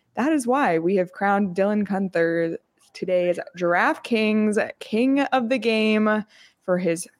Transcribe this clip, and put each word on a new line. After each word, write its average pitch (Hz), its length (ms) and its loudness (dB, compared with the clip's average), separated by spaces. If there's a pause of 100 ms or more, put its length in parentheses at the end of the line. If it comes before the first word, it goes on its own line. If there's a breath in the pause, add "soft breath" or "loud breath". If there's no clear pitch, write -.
(140 soft breath)
that 269 180 0
is 269 160 0
why 240 300 2
we 175 180 0
have 180 160 -2
crowned 196 420 0
Dylan 208 300 0
Gunther 170 720 -2 (360)
today 180 340 0
as 175 100 0 (180)
DraftKings 214 1120 0 (100)
King 262 400 0
of 262 280 0
the 262 100 0
Game 214 680 0 (400 soft breath)
for 180 140 0
his 170 280 -2 (140)